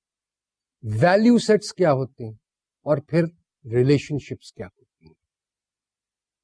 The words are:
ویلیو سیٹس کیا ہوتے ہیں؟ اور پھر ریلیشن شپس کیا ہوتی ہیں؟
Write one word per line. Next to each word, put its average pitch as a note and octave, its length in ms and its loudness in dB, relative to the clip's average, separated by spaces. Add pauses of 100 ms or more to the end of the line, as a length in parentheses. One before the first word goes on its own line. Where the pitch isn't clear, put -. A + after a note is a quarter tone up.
(800)
ویلیو F3+ 560 2
سیٹس G#3+ 360 -2
کیا F3 180 0
ہوتے B2+ 340 -4
ہیں؟ A2 80 -12 (480)
اور D3 160 -2
پھر D#3+ 260 -2 (420)
ریلیشن C3 540 0
شپس - 340 -16
کیا G2 140 -16
ہوتی - 380 -20
ہیں؟ D#2+ 80 -20 (1300)